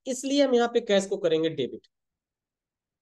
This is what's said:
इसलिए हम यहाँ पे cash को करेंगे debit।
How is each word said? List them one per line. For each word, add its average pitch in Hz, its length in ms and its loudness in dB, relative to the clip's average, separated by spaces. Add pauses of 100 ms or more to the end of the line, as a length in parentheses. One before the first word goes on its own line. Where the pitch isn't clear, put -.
इसलिए 269 380 0
हम 254 100 2
यहाँ 233 140 2
पे 233 120 -2
cash 196 260 2
को 196 100 -4
करेंगे 160 340 0
debit। 127 360 -8 (1160)